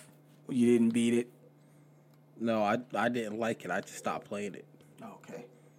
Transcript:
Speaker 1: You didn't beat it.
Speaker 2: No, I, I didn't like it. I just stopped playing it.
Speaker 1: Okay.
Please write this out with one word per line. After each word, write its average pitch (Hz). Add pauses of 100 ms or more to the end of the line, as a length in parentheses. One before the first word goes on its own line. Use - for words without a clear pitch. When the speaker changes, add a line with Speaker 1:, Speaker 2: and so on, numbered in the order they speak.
(480)
Speaker 1:
You 120
didn't 117
beat 117
it. 120 (1080)
Speaker 2:
No, 113
I, 104 (160)
I 110
didn't 110
like 117
it. 90
I 90
just -
stopped 85
playing 101
it. - (380)
Speaker 1:
Okay. - (320)